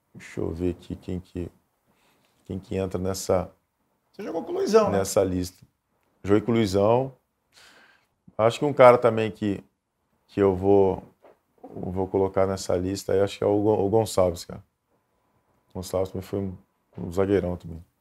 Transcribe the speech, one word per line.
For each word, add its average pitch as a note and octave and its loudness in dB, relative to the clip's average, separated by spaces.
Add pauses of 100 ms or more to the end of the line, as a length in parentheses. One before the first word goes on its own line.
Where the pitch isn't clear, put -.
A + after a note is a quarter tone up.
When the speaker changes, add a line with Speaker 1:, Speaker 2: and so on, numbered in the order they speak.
(140)
Speaker 1:
Deixa - -14
eu F#2+ -4
ver F2 -4
aqui F2+ -12
quem F#2 -12
que, F2+ -12 (960)
quem F#2+ -10
que G2 -10
entra F#2 -4
nessa, F#2 -2 (640)
Speaker 2:
Você - -16
jogou D#4+ -8
com F4 -10
o F4 -4
Luizão, A3 2
né? G2 0
Speaker 1:
nessa G2 0
lista. F2+ -6 (580)
Joguei G2+ 2
com A#2 -2
o - 2
Luizão. A2+ 2 (1200)
Acho A2+ 2
que D3 -2
um C#3+ -2
cara B2 10
também A2 0
que, G#2 -6 (640)
que - -6
eu G2 4
vou, F#2+ 2 (600)
eu - -12
vou F#2+ -4
colocar F#2+ 0
nessa F#2+ -4
lista F#2+ -4
aí, F#2+ 2
acho G2 -2
que G#2+ -4
é - 2
o G#2 2
Gon-, G2+ 2
o - -2
Gonçalves, F#2+ 0
cara. - -16 (1080)
O - -12
Gonçalves F#2 -4
também F#2 -10
foi G2 -6
um, F#2+ -8 (440)
um F2+ -8
zagueirão F2+ 0
também. E2 -16 (180)